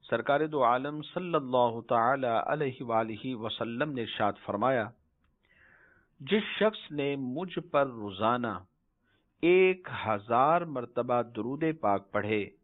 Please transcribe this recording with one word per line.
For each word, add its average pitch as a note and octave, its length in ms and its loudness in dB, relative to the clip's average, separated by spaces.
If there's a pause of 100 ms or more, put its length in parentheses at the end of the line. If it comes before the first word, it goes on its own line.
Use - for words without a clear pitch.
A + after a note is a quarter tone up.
سرکار C#3+ 380 0
دو D3+ 160 0
عالم C3+ 380 0
صلی F3 340 -6
اللہ B2 540 2
تعالی B2+ 380 2 (180)
علیہ C#3+ 380 -2
وآلہ A2+ 520 -2
وسلم A#2 560 -4
نے B2+ 100 -4
ارشاد G#2 320 0 (120)
فرمایا، A2+ 440 0 (1300)
جس G3 240 0 (160)
شخص G#3+ 320 0
نے C#3+ 240 -2
مجھ C#3 440 -6 (120)
پر C#3 160 4
روزانہ A2+ 600 0 (960)
ایک F#3 480 4 (180)
ہزار A#2+ 540 2
مرتبہ B2 600 -2
درود A#2 420 -4 (180)
پاک G2+ 300 0
پڑھے G#2 380 0 (140)